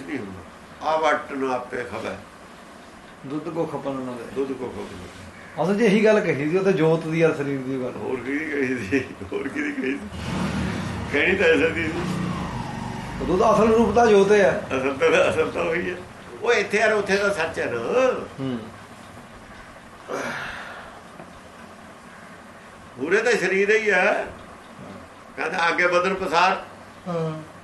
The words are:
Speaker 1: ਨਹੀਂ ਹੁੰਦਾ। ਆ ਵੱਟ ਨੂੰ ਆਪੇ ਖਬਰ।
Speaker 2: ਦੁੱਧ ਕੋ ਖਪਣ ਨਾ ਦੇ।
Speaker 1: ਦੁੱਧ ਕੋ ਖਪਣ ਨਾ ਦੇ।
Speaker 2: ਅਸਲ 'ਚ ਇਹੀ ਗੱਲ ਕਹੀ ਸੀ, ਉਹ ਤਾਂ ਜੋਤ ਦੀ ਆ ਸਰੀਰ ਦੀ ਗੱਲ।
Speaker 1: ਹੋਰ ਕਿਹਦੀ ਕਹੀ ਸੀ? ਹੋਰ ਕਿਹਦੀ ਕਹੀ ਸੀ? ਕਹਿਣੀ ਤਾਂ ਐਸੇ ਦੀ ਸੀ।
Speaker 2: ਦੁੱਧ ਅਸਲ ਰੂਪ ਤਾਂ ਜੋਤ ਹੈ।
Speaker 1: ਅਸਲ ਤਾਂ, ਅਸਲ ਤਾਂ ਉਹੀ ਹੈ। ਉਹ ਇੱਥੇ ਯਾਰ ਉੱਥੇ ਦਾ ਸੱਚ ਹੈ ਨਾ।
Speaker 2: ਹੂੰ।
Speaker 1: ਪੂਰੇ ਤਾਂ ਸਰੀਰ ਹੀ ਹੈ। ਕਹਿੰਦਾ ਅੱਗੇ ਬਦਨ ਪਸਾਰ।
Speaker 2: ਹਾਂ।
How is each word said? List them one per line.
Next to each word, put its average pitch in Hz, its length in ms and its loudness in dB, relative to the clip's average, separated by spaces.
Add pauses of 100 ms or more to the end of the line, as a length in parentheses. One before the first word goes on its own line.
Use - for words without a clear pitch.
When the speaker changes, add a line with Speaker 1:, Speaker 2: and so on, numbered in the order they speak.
Speaker 1:
ਨਹੀਂ 151 100 -4
ਹੁੰਦਾ। - 720 -12
ਆ 156 80 2
ਵੱਟ 147 340 2
ਨੂੰ 131 220 -2
ਆਪੇ 123 300 -6
ਖਬਰ। 104 320 -8 (1080)
Speaker 2:
ਦੁੱਧ 151 240 -8
ਕੋ 160 160 -2
ਖਪਣ 139 260 -6
ਨਾ 127 200 -6
ਦੇ। 117 120 -10 (120)
Speaker 1:
ਦੁੱਧ 135 160 -2
ਕੋ 123 160 -8
ਖਪਣ 98 300 -10
ਨਾ - 60 -14
ਦੇ। - 600 -8
Speaker 2:
ਅਸਲ 196 140 2
'ਚ 226 40 0
ਇਹੀ 220 240 6
ਗੱਲ 214 140 6
ਕਹੀ 147 300 0
ਸੀ, 180 80 2
ਉਹ 190 60 0
ਤਾਂ 196 80 4
ਜੋਤ 160 360 2
ਦੀ 160 140 0
ਆ 156 120 6
ਸਰੀਰ 139 280 -4
ਦੀ 131 220 -4
ਗੱਲ। 123 120 -6
Speaker 1:
ਹੋਰ 120 240 -4
ਕਿਹਦੀ 143 320 -4
ਕਹੀ 131 260 0
ਸੀ? 110 220 0 (320)
ਹੋਰ 139 160 -4
ਕਿਹਦੀ 147 240 -4
ਕਹੀ 131 200 -4
ਸੀ? 143 80 -6 (1120)
ਕਹਿਣੀ 165 240 2
ਤਾਂ 185 120 4
ਐਸੇ 160 220 6
ਦੀ 165 140 -2
ਸੀ। - 1400 -6
Speaker 2:
ਦੁੱਧ 185 160 2 (120)
ਅਸਲ 220 200 6
ਰੂਪ 220 220 4
ਤਾਂ 233 120 6
ਜੋਤ 196 240 8
ਹੈ। 196 360 4
Speaker 1:
ਅਸਲ 131 300 -2
ਤਾਂ, 160 320 4
ਅਸਲ 156 220 0
ਤਾਂ - 120 -2
ਉਹੀ 175 260 -2
ਹੈ। 180 60 -6 (460)
ਉਹ 240 120 4
ਇੱਥੇ 202 240 2
ਯਾਰ 220 160 4
ਉੱਥੇ 196 240 2
ਦਾ 202 160 2
ਸੱਚ 160 260 -2
ਹੈ 151 60 -2
ਨਾ। 120 140 -2 (600)
Speaker 2:
ਹੂੰ। 127 200 -4 (4000)
Speaker 1:
ਪੂਰੇ 170 240 2
ਤਾਂ 240 100 2
ਸਰੀਰ 196 380 2
ਹੀ 214 220 2
ਹੈ। 185 360 2 (1080)
ਕਹਿੰਦਾ 160 340 -2
ਅੱਗੇ 175 180 4
ਬਦਨ 180 260 2
ਪਸਾਰ। 185 520 2 (420)
Speaker 2:
ਹਾਂ। 160 340 -4 (220)